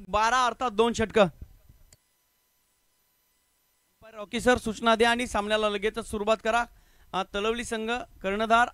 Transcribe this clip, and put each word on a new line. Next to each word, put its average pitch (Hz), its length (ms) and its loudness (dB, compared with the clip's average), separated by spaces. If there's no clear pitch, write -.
बारा, 226 380 0
अर्थात 233 260 -2
दोन 226 220 2
षटकं. 220 300 2
Umpire - 3000 -12
रॉकी 214 260 -6
sir, 240 160 4
सूचना 226 380 2
द्या 233 140 4
आणि 240 180 0
सामन्याला 214 420 -2
लगेचच 208 420 -6
सुरुवात 214 320 0
करा. 233 220 0
अ, 185 100 -4
तलवली 226 400 -4
संघ 220 280 -6
कर्णधार 226 840 0